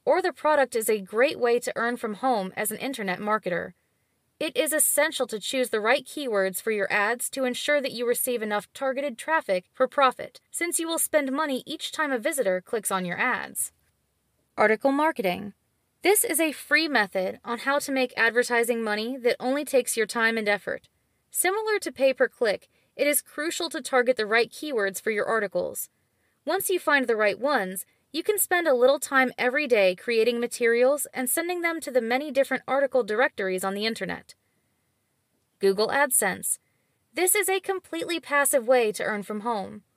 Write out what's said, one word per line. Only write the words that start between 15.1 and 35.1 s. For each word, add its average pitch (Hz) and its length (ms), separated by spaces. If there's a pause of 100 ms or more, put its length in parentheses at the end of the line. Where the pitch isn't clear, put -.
This 403 200
is 285 160
a 320 140
free 311 340
method 202 560
on 226 160
how 277 200
to 285 120
make 262 240
advertising 233 680
money 220 360
that 240 200
only 269 280
takes 247 320
your 214 100
time 226 300
and 214 100
effort. - 400 (420)
Similar 427 500
to 302 120
pay-per-click, 254 800 (260)
it 262 100
is 294 160
crucial 330 500
to 311 100
target 254 340
the 220 100
right 226 240
keywords 208 520
for 226 100
your 214 140
articles. 196 640 (560)
Once 370 240
you 359 100
find 285 280
the 233 100
right 208 200
ones, 208 480 (280)
you 320 100
can 415 160
spend 349 300
a 269 40
little 254 260
time 262 380
every 269 300
day 196 260
creating 233 460
materials 240 760
and 254 160
sending 349 300
them 339 220
to 285 100
the 247 80
many 262 320
different 262 340
article 262 380
directories 196 640
on 190 80
the 208 120
internet. 190 480 (1300)